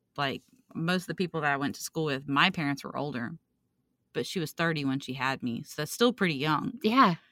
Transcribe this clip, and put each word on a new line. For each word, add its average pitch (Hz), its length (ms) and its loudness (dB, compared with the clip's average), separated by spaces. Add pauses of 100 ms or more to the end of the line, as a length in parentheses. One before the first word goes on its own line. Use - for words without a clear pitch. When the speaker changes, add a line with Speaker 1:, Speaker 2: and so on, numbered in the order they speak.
(160)
Speaker 1:
like, 139 260 -4 (320)
most 180 280 -2
of - 60 -14
the 165 60 -4
people 165 280 -2
that 143 100 2
I 139 40 0
went 139 200 -2
to - 60 -14
school 160 240 -4
with, 139 220 -4
my 143 220 6
parents 143 340 -2
were 135 120 -10
older. 131 360 -4 (800)
But 139 140 -4
she - 140 -4
was 151 120 -4
thirty 160 320 0
when 135 160 0
she 131 140 -8
had 131 280 -2
me, 120 200 -4
so - 200 -16
that's 151 100 -6
still 240 200 4
pretty 180 240 2
young. 147 460 0
Speaker 2:
Yeah. 214 340 6 (160)